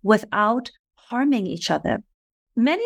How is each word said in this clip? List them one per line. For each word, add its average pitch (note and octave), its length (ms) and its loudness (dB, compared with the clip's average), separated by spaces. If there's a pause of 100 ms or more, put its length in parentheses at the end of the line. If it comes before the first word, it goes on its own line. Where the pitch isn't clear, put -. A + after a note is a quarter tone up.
without G#3+ 680 0 (260)
harming B3 500 0
each E3+ 240 -6
other. D#3+ 320 -2 (540)
Many D4+ 300 2